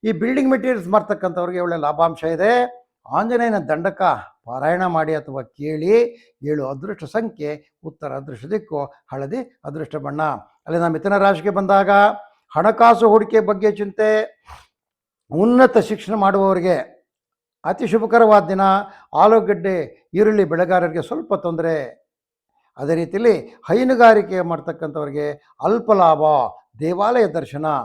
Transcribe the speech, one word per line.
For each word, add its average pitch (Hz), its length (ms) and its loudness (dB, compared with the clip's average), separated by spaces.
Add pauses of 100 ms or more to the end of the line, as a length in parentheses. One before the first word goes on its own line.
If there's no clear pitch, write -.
ಈ 220 160 -2
ಬಿಲ್ಡಿಂಗ್ 262 320 0
ಮೆಟೀರಿಯಲ್ಸ್ 233 420 -2
ಮಾರ್ತಕ್ಕಂಥವ್ರಿಗೆ 180 720 -4
ಒಳ್ಳೆ 170 200 -4
ಲಾಭಾಂಶ 160 360 -2 (140)
ಇದೆ. 202 160 0 (680)
ಆಂಜನೇಯನ 226 400 -2 (120)
ದಂಡಕ 175 320 -4 (440)
ಪಾರಾಯಣ 151 380 -2 (120)
ಮಾಡಿ 156 240 -2
ಅಥವಾ 135 200 -14 (180)
ಕೇಳಿ. 156 360 -2 (560)
ಏಳು 151 120 -2 (100)
ಅದೃಷ್ಟ 160 320 -12 (100)
ಸಂಖ್ಯೆ 208 360 -6 (380)
ಉತ್ತರ, 143 220 -14 (100)
ಅದೃಷ್ಟ 135 320 -18
ದಿಕ್ಕು 214 280 -6 (320)
ಹಳದಿ, 139 280 -8 (280)
ಅದೃಷ್ಟ 156 280 -12 (100)
ಬಣ್ಣ. 147 160 -6 (440)
ಅಲ್ಲಿಂದ 170 280 -2
ಮಿಥುನ 196 300 -2
ರಾಶಿಗೆ 190 340 2
ಬಂದಾಗ, 196 320 2 (640)
ಹಣಕಾಸು 226 580 4
ಹೂಡಿಕೆ 220 280 4 (100)
ಬಗ್ಗೆ 208 200 0 (100)
ಚಿಂತೆ, 208 280 -2 (1300)
ಉನ್ನತ 247 360 4 (120)
ಶಿಕ್ಷಣ 214 240 -6 (100)
ಮಾಡುವವರಿಗೆ 190 520 2 (920)
ಅತಿ 202 220 -4
ಶುಭಕರವಾದ 214 600 4
ದಿನ. 190 120 0 (580)
ಆಲೂಗಡ್ಡೆ, 190 540 2 (420)
ಈರುಳ್ಳಿ 208 340 4
ಬೆಳೆಗಾರರಿಗೆ 170 580 0
ಸ್ವಲ್ಪ 285 240 -6 (100)
ತೊಂದರೆ. 165 320 -4 (1000)
ಅದೇ 143 220 -2
ರೀತಿಯಲ್ಲಿ 196 340 0 (340)
ಹೈನುಗಾರಿಕೆ 220 720 4 (100)
ಮಾಡ್ತಕ್ಕಂಥವ್ರಿಗೆ 151 760 -8 (400)
ಅಲ್ಪ 220 220 0 (140)
ಲಾಭ, 156 200 4 (600)
ದೇವಾಲಯ 202 440 0 (120)
ದರ್ಶನ. 151 280 -8 (180)